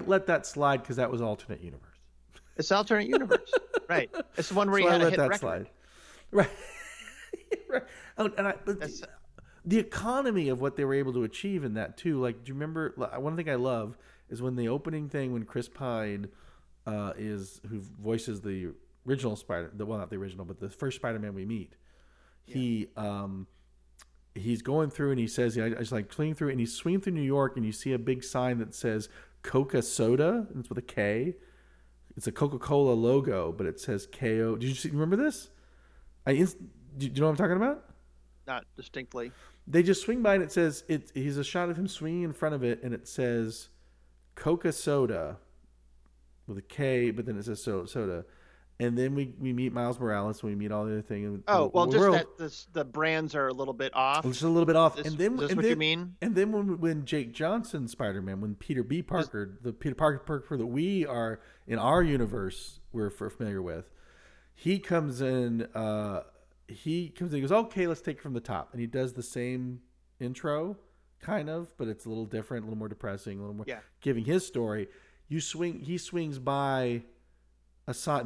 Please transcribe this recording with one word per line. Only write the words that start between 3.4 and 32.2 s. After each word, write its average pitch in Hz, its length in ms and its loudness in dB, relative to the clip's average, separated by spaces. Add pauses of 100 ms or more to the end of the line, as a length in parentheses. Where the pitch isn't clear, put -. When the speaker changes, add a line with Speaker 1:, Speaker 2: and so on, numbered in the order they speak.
Speaker 1:
<laughs> - 40 2 (240)
Speaker 2:
Right. - 240 0 (280)
It's 160 100 -2
the 185 60 -6
one 202 160 4
where 196 100 4
Speaker 1:
So 180 60 6
Speaker 2:
you - 20 6
Speaker 1:
I 170 40 6
Speaker 2:
had 170 100 6
a - 20 6
Speaker 1:
let 165 80 6
Speaker 2:
hit 190 60 2
Speaker 1:
that 143 100 4
Speaker 2:
record. 208 120 0
Speaker 1:
slide. 95 300 -4 (640)
Right. 196 220 6
<laughs> - 1120 -10
Right. 254 140 0 (340)
Oh, 214 220 2
and 202 100 2
I, 190 60 0 (100)
but 202 160 -2
Speaker 2:
That's 151 200 -8
Speaker 1:
the, - 80 -14 (580)
the 208 120 6
economy 220 720 0
of 127 140 0
what 139 140 0
they 139 100 2
were 135 80 2
able 135 180 2
to 120 120 2
achieve 175 400 -4
in 107 100 -2
that 107 240 -6
too. 156 220 0
Like, 120 240 -2
do 131 40 -14
you 135 60 -8
remember? 160 420 -4
Li-, 117 100 -2 (120)
one 151 180 -2
thing 160 140 -2
I 131 60 2
love 120 420 0 (320)
is 117 100 -8
when 127 160 -2
the 120 120 0
opening 147 420 -4
thing, 131 240 -2
when 113 100 -2
Chris 120 240 -4
Pine, 107 600 -4 (580)
uh, 104 320 -4
is, 104 500 -8
who 107 120 -8
voices 110 600 -4
the 95 280 -4 (380)
original 123 300 0
Spider, 85 380 -6
the, 104 100 -6
well, 107 140 -4
not 92 100 -6
the 104 80 -8
original, 95 300 -8
but 90 140 -12
the 98 100 -8
first 131 260 -6
Spider-Man 107 380 -4
we 95 100 -8
meet. 107 300 -6 (720)
Speaker 2:
Yeah. - 80 -18
Speaker 1:
He, 120 420 0
um, 98 500 -6 (880)
he's 113 280 -2
going 151 280 2
through 143 200 0
and 127 100 2
he 113 60 2
says, 117 320 0
"I, 113 80 2
I 117 40 2
just 113 220 -4
like 107 180 -2
swing 156 240 -2
through," 147 160 -2
and 131 100 -2
he's 117 120 0
swinging 190 300 0
through 190 120 -2
New 156 80 0
York 135 360 2
and 113 80 0
you 107 60 -2
see 135 200 -4
a 123 60 2
big 127 260 0
sign 127 360 0
that 110 140 -6
says 110 360 -2 (320)
Coca 135 400 2
Soda, 151 640 4
and 131 120 -8
it's 117 100 -12
with 107 80 -4
a 120 40 -6
K. 113 520 0 (840)
It's - 120 -4